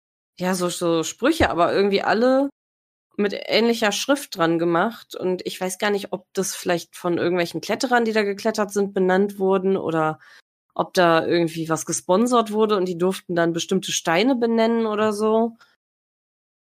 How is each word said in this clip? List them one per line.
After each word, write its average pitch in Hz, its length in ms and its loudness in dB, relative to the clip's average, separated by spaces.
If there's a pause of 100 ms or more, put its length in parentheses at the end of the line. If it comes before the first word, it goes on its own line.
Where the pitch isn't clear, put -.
(400)
ja, 180 140 -2
so, 180 160 -2
so 165 340 0
Sprüche, 254 460 0
aber 156 240 2
irgendwie 196 280 2
alle 254 480 2 (720)
mit 202 160 0 (120)
ähnlicher 226 440 2
Schrift - 460 -2
dran 165 220 2
gemacht 175 560 -2
und 185 320 -4
ich - 120 -10
weiß 185 200 -6
gar 208 100 -2
nicht, 202 240 -4
ob 190 200 -8
das 185 220 -4
vielleicht 175 400 -4
von 175 220 -2
irgendwelchen 170 440 -2
Kletterern, 240 440 0
die 220 80 -2
da 220 80 0
geklettert 208 500 -2
sind, 202 220 -2
benannt 196 460 2
wurden 190 360 2
oder 160 440 -2 (560)
ob - 180 -4
da 165 320 4
irgendwie 165 420 0
was 160 200 -2
gesponsert 214 640 2
wurde 214 260 2
und 185 100 0
die 175 120 -4
durften 185 340 -2
dann 170 200 2
bestimmte 185 380 -2
Steine 202 440 2
benennen 226 500 2
oder 214 280 0
so. 220 440 0 (1120)